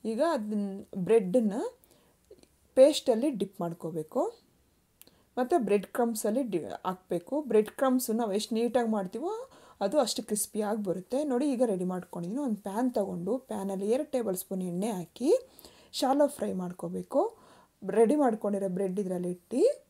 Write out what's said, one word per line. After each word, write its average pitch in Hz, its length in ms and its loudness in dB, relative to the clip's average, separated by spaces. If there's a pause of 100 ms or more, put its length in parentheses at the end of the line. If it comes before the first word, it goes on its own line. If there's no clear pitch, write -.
(120)
ಈಗ 226 100 0 (140)
ಅದನ್ನ 208 320 -2 (380)
ಬ್ರೆಡ್ಡನ್ನು 214 560 2 (1160)
ಪೇಸ್ಟಲ್ಲಿ 269 520 6 (100)
ಡಿಪ್ 196 220 -6
ಮಾಡ್ಕೋಬೇಕು. 165 600 -6 (1160)
ಮತ್ತು 254 180 2 (100)
ಬ್ರೆಡ್ 196 300 2
ಕ್ರಮ್ಸಲ್ಲಿ 233 480 0
ಡಿ-, 190 180 -2 (240)
ಹಾಕ್ಬೇಕು. 185 640 -4
ಬ್ರೆಡ್ 214 300 4
ಕ್ರಮ್ಸು 254 400 2
ನಾವು 214 180 0
ಎಷ್ಟು 214 200 -4
ನೀಟಾಗಿ 233 380 2
ಮಾಡ್ತೀವೋ 208 360 -4 (500)
ಅದು 202 240 2
ಅಷ್ಟು - 240 -6
ಕ್ರಿಸ್ಪಿಯಾಗಿ 214 540 -4
ಬರುತ್ತೆ. 185 480 -4
ನೋಡಿ 247 220 0
ಈಗ 240 120 0
ರೆಡಿ 185 280 -2
ಮಾಡ್ಕೊಂಡಿದ್ದೀನಿ. 180 540 -8
ಒಂದು 208 200 -4
ಪ್ಯಾನ್ 240 320 -2
ತೊಗೊಂಡು 190 380 -2
ಪ್ಯಾನಲ್ಲಿ 196 580 -4
ಎರಡು 294 200 -4
ಟೇಬಲ್ 214 280 -2
ಸ್ಪೂನ್ 190 280 -6
ಎಣ್ಣೆ 185 200 -4
ಹಾಕಿ 202 400 -2 (680)
ಶಾಲೋ 277 280 4
ಫ್ರೈ 220 240 -4 (120)
ಮಾಡ್ಕೋಬೇಕು. 180 580 -4 (760)
ರೆಡಿ 233 160 6
ಮಾಡ್ಕೊಂಡಿರೋ 220 540 0
ಬ್ರೆಡ್ 185 300 -2
ಇದರಲ್ಲಿ 180 380 -4
ಇಟ್ಟು 247 240 -2 (280)